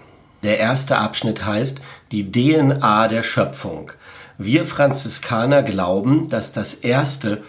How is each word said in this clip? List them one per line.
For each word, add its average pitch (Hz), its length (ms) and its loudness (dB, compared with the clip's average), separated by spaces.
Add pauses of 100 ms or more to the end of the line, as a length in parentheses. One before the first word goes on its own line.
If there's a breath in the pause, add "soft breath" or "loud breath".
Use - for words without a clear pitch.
(440 loud breath)
Der 104 160 0
erste 131 380 0
Abschnitt 107 460 -2
heißt 110 360 -4 (320 loud breath)
die 101 180 -4
D 131 240 4
N 139 300 4
A 110 240 4
der 113 160 -2
Schöpfung. - 680 -4 (480 loud breath)
Wir 117 260 2
Franziskaner 131 1000 0
glauben, 98 680 2
dass 110 240 -4
das 104 220 -6
erste 120 720 -2